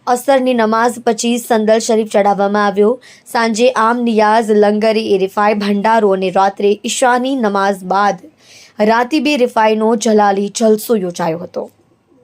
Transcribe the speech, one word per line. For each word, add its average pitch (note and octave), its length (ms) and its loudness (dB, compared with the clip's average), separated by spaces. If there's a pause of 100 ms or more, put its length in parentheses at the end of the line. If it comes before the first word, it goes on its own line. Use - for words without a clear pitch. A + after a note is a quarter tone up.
અસરની B3+ 480 0
નમાઝ A3+ 440 0
પછી A#3 400 -2
સંદલ A3 400 0
શરીફ A3 300 -2
ચઢાવવામાં G3+ 580 0
આવ્યો. G#3 340 0 (260)
સાંજે A#3 440 0
આમ A3+ 320 0
નિયાઝ, G#3+ 480 2
લંગરે G#3+ 500 2
એ G#3+ 180 0
રિફાઈ G#3 360 0
ભંડારો G#3 580 0
અને F#3+ 180 -2
રાત્રે G3 540 0
ઈશાની B3 520 0
નમાઝ G3 480 -2
બાદ F#3+ 320 0 (640)
રાતીબે B3 560 0
રિફાઈનો A3 600 0
જલાલી G#3 520 2
જલસો A3 480 0
યોજાયો F3 420 -6
હતો. - 320 -12 (540)